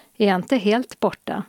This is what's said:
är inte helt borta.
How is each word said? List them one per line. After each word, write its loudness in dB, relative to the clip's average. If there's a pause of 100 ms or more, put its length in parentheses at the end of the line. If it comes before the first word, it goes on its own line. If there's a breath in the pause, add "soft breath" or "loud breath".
(180 soft breath)
är 4
inte -2
helt 0
borta. -4